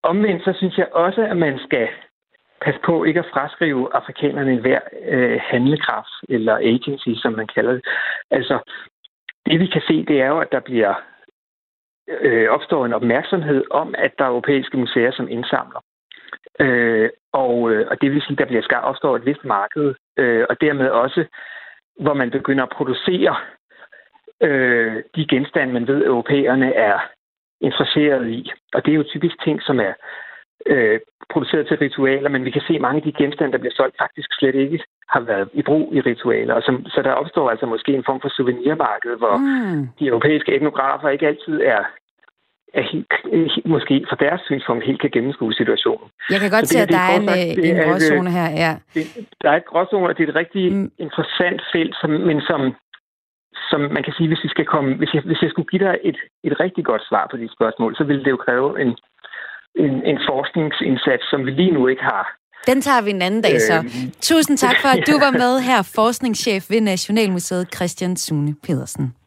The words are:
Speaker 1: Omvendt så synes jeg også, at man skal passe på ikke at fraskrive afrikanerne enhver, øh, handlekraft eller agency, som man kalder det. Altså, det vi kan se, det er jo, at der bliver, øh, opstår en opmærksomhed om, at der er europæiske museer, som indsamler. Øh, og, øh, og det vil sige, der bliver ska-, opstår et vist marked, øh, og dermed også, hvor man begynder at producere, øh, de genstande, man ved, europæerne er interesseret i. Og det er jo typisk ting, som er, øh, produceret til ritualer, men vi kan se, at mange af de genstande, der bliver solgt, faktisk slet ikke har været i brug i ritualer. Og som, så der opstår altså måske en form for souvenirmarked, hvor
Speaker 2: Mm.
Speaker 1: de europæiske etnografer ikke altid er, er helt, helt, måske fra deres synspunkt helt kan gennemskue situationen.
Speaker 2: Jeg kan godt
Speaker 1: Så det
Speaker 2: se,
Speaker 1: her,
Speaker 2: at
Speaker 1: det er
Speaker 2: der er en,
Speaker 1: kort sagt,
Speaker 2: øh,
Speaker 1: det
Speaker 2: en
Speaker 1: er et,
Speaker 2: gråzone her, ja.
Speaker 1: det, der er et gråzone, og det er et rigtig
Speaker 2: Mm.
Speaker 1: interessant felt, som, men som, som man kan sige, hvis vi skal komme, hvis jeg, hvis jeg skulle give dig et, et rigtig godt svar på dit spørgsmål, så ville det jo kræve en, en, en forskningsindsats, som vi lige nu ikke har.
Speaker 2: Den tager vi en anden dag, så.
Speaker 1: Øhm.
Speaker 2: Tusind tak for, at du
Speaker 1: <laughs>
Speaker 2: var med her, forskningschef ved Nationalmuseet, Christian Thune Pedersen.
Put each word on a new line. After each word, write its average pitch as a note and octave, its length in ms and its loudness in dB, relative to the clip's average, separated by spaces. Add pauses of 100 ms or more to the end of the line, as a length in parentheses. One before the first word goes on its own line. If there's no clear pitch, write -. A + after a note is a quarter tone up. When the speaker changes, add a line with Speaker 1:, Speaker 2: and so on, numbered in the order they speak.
Speaker 1:
Omvendt F#3 420 0
så F#3 120 0
synes F#3 220 -2
jeg F3+ 140 0
også, F#3 340 0
at G#3 100 -4
man D3 220 0
skal B2 300 -2 (760)
passe C#3+ 200 -2
på E3+ 200 0
ikke D#3+ 160 2
at - 120 -10
fraskrive C#3 640 -2
afrikanerne C#3 580 -2
enhver, B2+ 280 2 (280)
øh, A#2+ 340 2
handlekraft B2 680 0 (180)
eller A2 280 2
agency, B2 580 0
som A2+ 180 -2
man A2 220 -6
kalder A#2 180 2
det. B2+ 120 -4 (460)
Altså, B2+ 280 0 (880)
det D#3+ 140 4
vi F#3+ 60 4
kan E3 220 -2
se, D#3 160 2
det D3 160 2
er C3 60 2
jo, D3+ 140 2
at - 120 -2
der C3+ 80 0
bliver, A2 340 0 (1300)
øh, A#2 300 2
opstår C#3+ 360 0
en A#2+ 60 0
opmærksomhed C3+ 760 0
om, C3+ 280 0
at - 200 0
der C#3+ 60 2
er C3 40 2
europæiske B2+ 480 0
museer, B2 360 2
som - 160 -6
indsamler. B2 520 -4 (800)
Øh, A#2 500 4 (220)
og, A#2+ 400 2
øh, G#2+ 180 2
og - 100 -2
det C#3 120 2
vil D3 100 0
sige, C#3+ 140 -6
der C#3 100 2
bliver A2+ 160 0
ska-, - 140 -6 (140)
opstår C3 260 -2
et A#2 100 -4
vist D3 180 -4
marked, C3 500 -2 (240)
øh, A#2+ 320 2
og A#2+ 100 -2
dermed C#3+ 280 2
også, C3 360 0 (760)
hvor D3 140 0
man B2+ 160 0
begynder C3+ 320 0
at - 140 -6
producere, D3 600 0 (1040)
øh, B2 600 2 (140)
de D#3 100 -2
genstande, C3+ 460 0
man A#2+ 140 -2
ved, C#3 200 2
europæerne C3 680 2
er G2+ 240 2 (640)
interesseret C#3 680 2
i. A#2 220 -8 (240)
Og - 100 0
det D3 60 2
er D#3 60 4
jo D3+ 60 2
typisk D3+ 420 -4
ting, D3+ 180 0
som C3+ 180 0
er, G2 120 0 (720)
øh, A2+ 340 4 (320)
produceret D3+ 360 0
til D#3 80 2
ritualer, C#3 520 0
men C3 160 0
vi B2+ 60 -4
kan C#3+ 160 -2
se, E3 80 2
at C#3+ 60 0
mange C3 160 0
af D3+ 60 0
de D3+ 100 -2 (100)
genstande, C#3+ 300 0
der B2+ 60 0
bliver B2+ 180 -4
solgt, C3 280 0
faktisk - 240 -10 (100)
slet C3+ 160 2
ikke C#3 240 0 (300)
har C3+ 120 2
været G2+ 320 -2
i D3 100 -2
brug D#3 320 0
i C#3 60 4
ritualer. A#2+ 540 0
Og A#2 80 2
som, B2+ 320 0
så C3+ 80 2
der C3 100 2
opstår C#3 380 0
altså A2+ 160 -2
måske A#2 280 -2
en C3 120 -2
form C3+ 140 -2
for C#3+ 80 -6
souvenirmarked, B2 880 -2
hvor A2 200 2
Speaker 2:
Mm. A#3 520 0 (100)
Speaker 1:
de D3 80 0
europæiske C#3 500 2
etnografer C#3 520 0
ikke D3 180 0
altid D3+ 340 -2 (140)
er, G2+ 80 2 (920)
er D3 80 0 (100)
helt, - 140 -6 (260)
helt, E3 340 0
måske C#3+ 420 2
fra - 80 -4 (100)
deres F3 140 0
synspunkt A#2+ 440 -4
helt - 160 -2
kan D3 100 0
gennemskue B2+ 440 -2
situationen. A2+ 540 0 (220)
Speaker 2:
Jeg F#3+ 100 2
kan G3 100 0
godt A3 180 2
Speaker 1:
Så - 40 0
det - 0 -
Speaker 2:
se, - 60 4
Speaker 1:
her, G#3 40 6
Speaker 2:
at G3+ 60 2
Speaker 1:
det E3+ 80 4
er F3+ 100 2
Speaker 2:
der F#3 60 4
er G3+ 80 4
en, G#3 60 0
Speaker 1:
kort F3+ 100 2
sagt, F3 140 0
Speaker 2:
øh, - 60 -2
Speaker 1:
det E3+ 140 2
Speaker 2:
en F3 60 2
Speaker 1:
er E3 60 4
et, D#3 60 4
Speaker 2:
gråzone F3 500 2
her, E3 100 0 (160)
ja. D#3+ 80 2 (220)
Speaker 1:
det, D#3+ 100 -2 (380)
der - 80 4
er D#3 60 4
et F3+ 160 -2
gråzone, F3+ 360 0
og E3+ 80 0
det E3+ 80 0
er D3 40 0
et C#3+ 140 -6
rigtig F#3 300 -2
Speaker 2:
Mm. G3 180 -2 (160)
Speaker 1:
interessant E3+ 540 -2 (140)
felt, E3 260 0
som, D#3 100 -2
men D3+ 300 2 (100)
som, D3+ 100 2 (1120)
som D3+ 100 0 (160)
man D3+ 60 -2
kan D3+ 140 -6
sige, E3 120 0
hvis E3 160 -2
vi D3+ 40 -4
skal - 160 0
komme, C#3 260 0 (100)
hvis D3+ 140 -2
jeg, D3 80 2
hvis E3 200 -2
jeg D#3+ 80 2
skulle - 220 -4
give F#3+ 160 2
dig F3+ 60 2 (100)
et, D#3+ 140 -2 (300)
et D3 120 -2
rigtig F3+ 240 0
godt A2 240 0
svar - 220 2
på C3 60 -8
dit A2+ 220 -10
spørgsmål, A2+ 380 0
så D#3 80 0
ville C#3 200 0
det C3+ 60 4
jo B2+ 60 2 (100)
kræve C3 380 0
en, A#2+ 60 2 (840)
en, D3 160 2 (140)
en C#3+ 140 2 (100)
forskningsindsats, C3+ 1040 -2
som C#3 160 0
vi C3 40 -2
lige F3 200 4
nu C3+ 160 4
ikke C3 160 0
har. G#2+ 340 -2 (300)
Speaker 2:
Den C4 160 4
tager C4 200 2
vi G3+ 80 -2
en F#3+ 120 -2
anden G3+ 200 0
dag, - 180 4
så. - 180 4
Speaker 1:
Øhm. B3+ 420 -6
Speaker 2:
Tusind D#4 380 4
tak B3 240 2
for, C#4 60 4
at C4 180 4
du D4+ 140 4
Speaker 1:
<laughs> D4 40 6
Speaker 2:
var C#4 60 4
med B3 300 2
her, B3 220 2 (120)
forskningschef A3 760 0
ved A3+ 100 4
Nationalmuseet, F#3+ 920 0
Christian F3+ 420 -4
Thune D3 380 -2 (120)
Pedersen. C3 480 -4 (120)